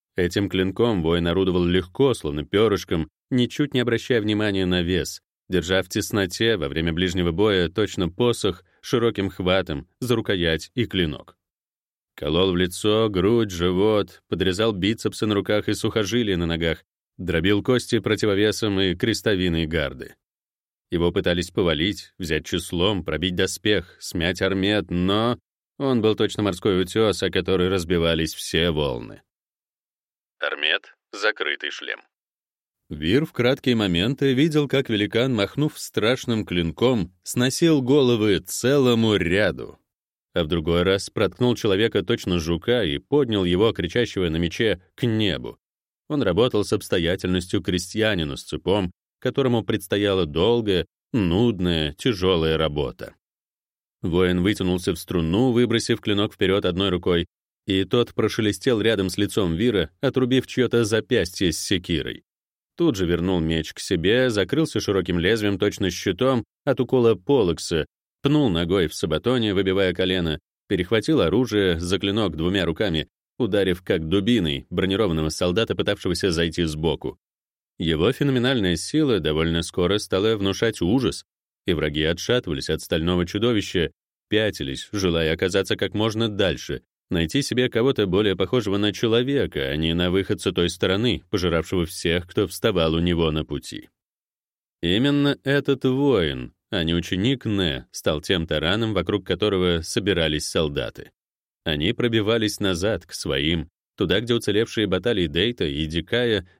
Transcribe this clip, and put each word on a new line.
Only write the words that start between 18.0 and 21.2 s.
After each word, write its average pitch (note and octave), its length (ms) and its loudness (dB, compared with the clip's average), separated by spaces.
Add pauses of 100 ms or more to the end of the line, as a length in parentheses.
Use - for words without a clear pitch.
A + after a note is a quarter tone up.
и F#2 140 2
крестовиной F2+ 720 0
гарды. C2+ 480 -4 (760)
Его F2 220 2
пытались F2+ 380 0